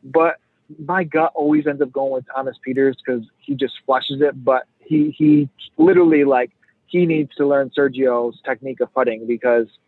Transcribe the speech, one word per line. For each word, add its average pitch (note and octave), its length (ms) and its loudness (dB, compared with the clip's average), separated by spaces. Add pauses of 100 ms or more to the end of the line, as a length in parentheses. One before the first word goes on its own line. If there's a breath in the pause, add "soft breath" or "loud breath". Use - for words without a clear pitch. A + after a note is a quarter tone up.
but D#3+ 380 0 (380)
my E3+ 260 -4
gut D#3 320 0
always D3+ 320 0
ends C#3+ 120 -4
up C3 120 -2
going C3+ 200 -4
with C3 120 -6 (100)
Thomas C3 220 -8 (100)
Pieters C3 300 0 (100)
'cause B2 160 -4 (160)
he - 160 -10
just B2+ 200 -6 (120)
flushes C3+ 340 -2
it. C#3+ 140 2 (100)
But B2+ 200 0 (160)
he, D3+ 360 -2
he D3+ 320 4 (300)
literally, E3 460 4
like, B2+ 260 2 (360)
he F3+ 200 0
needs D#3 300 -2
to C#3+ 100 0
learn C#3 240 0
Sergio's B2 760 0
technique C3+ 360 -8
of B2 120 -4
putting A#2 320 -2
because A#2 440 0 (200)